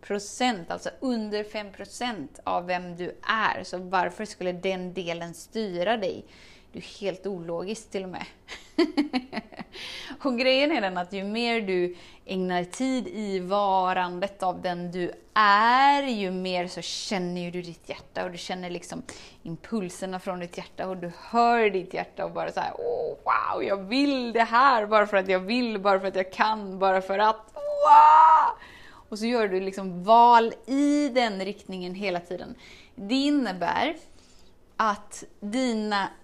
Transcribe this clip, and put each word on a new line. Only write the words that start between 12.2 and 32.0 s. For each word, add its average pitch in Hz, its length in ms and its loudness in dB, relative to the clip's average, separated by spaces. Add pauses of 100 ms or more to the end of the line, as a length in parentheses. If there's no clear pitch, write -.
ägnar 180 400 -2
tid 254 440 -4
i 202 320 -4
varandet 185 1040 0
av 180 200 -4
den 175 300 -6
du 175 200 -4 (220)
är, 240 680 6
ju 214 280 -2
mer 185 380 -4
så 175 120 -10
känner 180 600 -6
ju 175 100 -6
du 175 120 -8
ditt 170 260 -16
hjärta, - 360 -8
och 185 60 -6
du 175 80 -14
känner 180 320 -8
liksom 170 320 -10 (400)
impulserna 185 760 -8
från 180 200 -8
ditt 175 180 -10
hjärta, 180 300 -10
och 190 80 -6
du 175 220 -8
hör 233 520 4
ditt 185 240 -4
hjärta 175 300 -6
och 170 80 -8
bara 165 200 -4
så 190 80 -4
här: 185 180 -4
"Åh, - 460 -4
wow, - 400 0
jag 202 120 -2
vill 247 560 -2
det 226 120 2
här, 233 420 4
bara 208 200 4
för 208 100 0
att 190 120 2
jag 185 120 2
vill, 220 380 -2
bara 190 220 2
för 196 80 -4
att 190 80 -4
jag 190 160 -4
kan, 214 460 0
bara 190 240 4
för 196 160 -2
att... 214 360 2
Wow!" 302 1040 8 (500)
Och 214 100 -10
så 214 80 -4
gör 233 220 2
du 185 120 0
liksom 190 440 -6
val 233 480 8 (140)
i 285 420 2
den 226 360 0
riktningen 185 500 -8
hela 185 260 -4